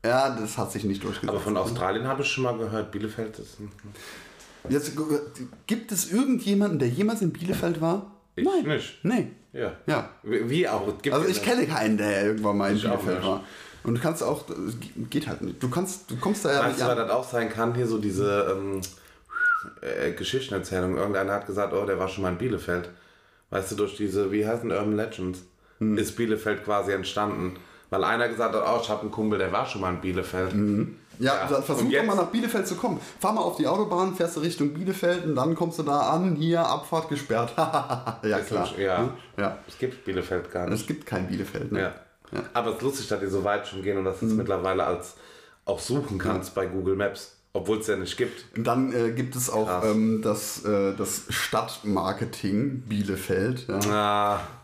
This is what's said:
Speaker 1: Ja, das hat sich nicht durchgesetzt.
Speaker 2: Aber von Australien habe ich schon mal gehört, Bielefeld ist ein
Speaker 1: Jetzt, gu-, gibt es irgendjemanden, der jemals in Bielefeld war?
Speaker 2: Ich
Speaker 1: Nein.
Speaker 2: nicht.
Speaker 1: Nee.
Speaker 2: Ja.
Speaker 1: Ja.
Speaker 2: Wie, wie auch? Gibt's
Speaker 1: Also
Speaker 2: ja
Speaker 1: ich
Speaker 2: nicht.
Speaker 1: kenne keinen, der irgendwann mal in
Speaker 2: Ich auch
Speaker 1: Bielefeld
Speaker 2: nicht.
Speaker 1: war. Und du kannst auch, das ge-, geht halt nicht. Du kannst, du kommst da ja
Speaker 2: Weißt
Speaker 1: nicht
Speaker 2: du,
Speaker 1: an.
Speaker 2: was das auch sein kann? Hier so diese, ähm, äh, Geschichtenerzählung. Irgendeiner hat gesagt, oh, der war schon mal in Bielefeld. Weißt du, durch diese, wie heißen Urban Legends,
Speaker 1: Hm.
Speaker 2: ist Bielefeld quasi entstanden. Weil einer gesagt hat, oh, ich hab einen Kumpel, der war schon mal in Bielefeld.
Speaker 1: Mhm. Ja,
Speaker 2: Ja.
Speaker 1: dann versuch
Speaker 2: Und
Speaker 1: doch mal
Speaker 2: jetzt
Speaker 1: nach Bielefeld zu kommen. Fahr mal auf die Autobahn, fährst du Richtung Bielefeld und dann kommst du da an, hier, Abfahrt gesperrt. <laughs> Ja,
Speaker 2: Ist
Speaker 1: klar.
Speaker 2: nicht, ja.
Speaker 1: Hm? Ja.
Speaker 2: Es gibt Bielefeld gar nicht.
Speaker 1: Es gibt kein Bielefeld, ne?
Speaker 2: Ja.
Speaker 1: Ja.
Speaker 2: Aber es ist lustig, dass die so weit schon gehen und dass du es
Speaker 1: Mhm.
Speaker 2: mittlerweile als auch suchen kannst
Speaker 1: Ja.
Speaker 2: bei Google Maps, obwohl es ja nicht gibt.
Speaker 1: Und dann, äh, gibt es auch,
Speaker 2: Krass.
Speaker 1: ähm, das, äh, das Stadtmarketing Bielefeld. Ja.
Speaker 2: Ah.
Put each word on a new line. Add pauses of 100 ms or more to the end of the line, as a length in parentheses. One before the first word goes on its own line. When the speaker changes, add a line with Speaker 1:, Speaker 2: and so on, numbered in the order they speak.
Speaker 1:
Ja,
das
hat
sich
nicht
durchgesetzt.
Speaker 2:
Aber
von
Australien
habe
ich
schon
mal
gehört,
Bielefeld
ist
ein (960)
Speaker 1:
Jetzt,
gu-, (500)
gibt
es
irgendjemanden,
der
jemals
in
Bielefeld
war? (240)
Speaker 2:
Ich
Speaker 1:
Nein.
Speaker 2:
nicht.
Speaker 1:
Nee. (220)
Speaker 2:
Ja. (140)
Speaker 1:
Ja. (140)
Speaker 2:
Wie,
wie
auch? (160)
Gibt's
Speaker 1:
Also
Speaker 2:
ja
Speaker 1:
ich
Speaker 2:
nicht.
Speaker 1:
kenne
keinen,
der
irgendwann
mal
in
Speaker 2:
Ich
auch
Speaker 1:
Bielefeld
Speaker 2:
nicht.
Speaker 1:
war. (400)
Und
du
kannst
auch,
das
ge-,
geht
halt
nicht.
Du
kannst,
du
kommst
da
ja
Speaker 2:
Weißt
Speaker 1:
nicht
Speaker 2:
du,
Speaker 1:
an.
Speaker 2:
was
das
auch
sein
kann?
Hier
so
diese,
ähm, (1000)
äh,
Geschichtenerzählung.
Irgendeiner
hat
gesagt,
oh,
der
war
schon
mal
in
Bielefeld. (600)
Weißt
du,
durch
diese,
wie
heißen
Urban
Legends, (360)
Speaker 1:
Hm.
Speaker 2:
ist
Bielefeld
quasi
entstanden. (340)
Weil
einer
gesagt
hat,
oh,
ich
hab
einen
Kumpel,
der
war
schon
mal
in
Bielefeld.
Speaker 1:
Mhm. (240)
Ja,
Speaker 2:
Ja.
Speaker 1:
dann
versuch
Speaker 2:
Und
Speaker 1:
doch
mal
Speaker 2:
jetzt
Speaker 1:
nach
Bielefeld
zu
kommen. (200)
Fahr
mal
auf
die
Autobahn,
fährst
du
Richtung
Bielefeld
und
dann
kommst
du
da (120)
an,
hier,
Abfahrt
gesperrt.
<laughs>
Ja,
Speaker 2:
Ist
Speaker 1:
klar.
Speaker 2:
nicht,
ja.
Speaker 1:
Hm? (280)
Ja. (100)
Speaker 2:
Es
gibt
Bielefeld
gar
nicht.
Speaker 1:
Es
gibt
kein
Bielefeld,
ne?
Speaker 2:
Ja. (360)
Speaker 1:
Ja. (100)
Speaker 2:
Aber
es
ist
lustig,
dass
die
so
weit
schon
gehen
und
dass
du
es
Speaker 1:
Mhm.
Speaker 2:
mittlerweile
als (500)
auch
suchen
kannst
Speaker 1:
Ja.
Speaker 2:
bei
Google
Maps, (160)
obwohl
es
ja
nicht
gibt. (120)
Speaker 1:
Und
dann,
äh,
gibt
es
auch,
Speaker 2:
Krass.
Speaker 1:
ähm,
das,
äh,
das
Stadtmarketing
Bielefeld.
Ja. (120)
Speaker 2:
Ah. (240)